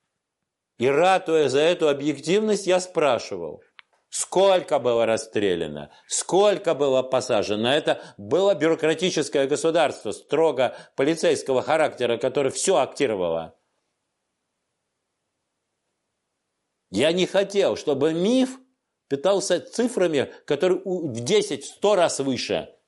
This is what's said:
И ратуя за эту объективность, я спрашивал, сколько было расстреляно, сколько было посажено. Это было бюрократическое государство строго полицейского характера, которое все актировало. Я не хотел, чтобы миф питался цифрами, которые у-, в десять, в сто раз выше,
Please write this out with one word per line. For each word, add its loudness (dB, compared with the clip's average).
И 0
ратуя 2
за 2
эту 2
объективность, 0
я 2
спрашивал, -4
сколько 2
было 2
расстреляно, -2
сколько 0
было 0
посажено. -2
Это -2
было 0
бюрократическое 0
государство 0
строго 0
полицейского 0
характера, 0
которое -2
все 0
актировало. -2
Я 2
не 0
хотел, 0
чтобы 0
миф 0
питался 0
цифрами, -2
которые 0
у-, -4
в -8
десять, 0
в -16
сто 0
раз 2
выше, -4